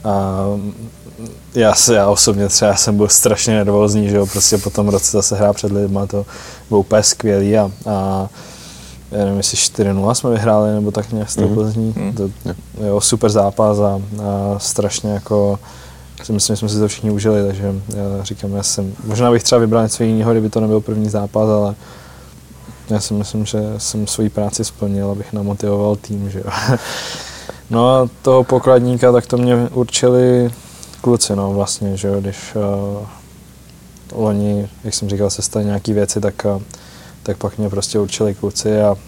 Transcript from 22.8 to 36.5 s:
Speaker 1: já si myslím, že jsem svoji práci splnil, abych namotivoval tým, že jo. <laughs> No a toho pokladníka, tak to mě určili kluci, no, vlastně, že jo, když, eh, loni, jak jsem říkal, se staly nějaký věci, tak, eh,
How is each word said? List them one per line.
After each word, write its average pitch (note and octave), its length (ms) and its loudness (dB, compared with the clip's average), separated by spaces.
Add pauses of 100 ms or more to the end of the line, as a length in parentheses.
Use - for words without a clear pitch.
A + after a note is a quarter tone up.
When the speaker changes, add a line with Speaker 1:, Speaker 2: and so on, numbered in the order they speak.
Speaker 1:
já G#2+ 100 0
si G#2 140 -6
myslím, G#2 320 -4
že G#2+ 140 -4 (180)
jsem G#2+ 300 -6
svoji A2 220 -2
práci G#2 360 -4
splnil, G2+ 460 -4
abych G2+ 220 -8
namotivoval G2+ 600 -2
tým, G2+ 340 -8
že F#2+ 100 -8
jo. A2+ 440 -2
<laughs> - 40 -12 (840)
No A#2 200 4
a C3 200 4 (120)
toho C3 220 6
pokladníka, B2 680 4
tak A#2+ 140 4
to B2+ 120 -2
mě B2 180 4 (180)
určili B2 800 4 (500)
kluci, A2+ 340 2
no, G2 180 -2
vlastně, G2+ 440 -2
že G2 100 -4
jo, G2+ 140 0
když, G2 160 -6 (180)
eh, G2+ 500 -4 (1120)
loni, G#2 520 0 (160)
jak A2 100 -6
jsem G2+ 160 -6
říkal, G2+ 200 0
se - 120 -6
staly G#2+ 240 -4
nějaký G2+ 280 -2
věci, G#2 280 0
tak, G2+ 240 -4
eh, G2+ 180 -2 (600)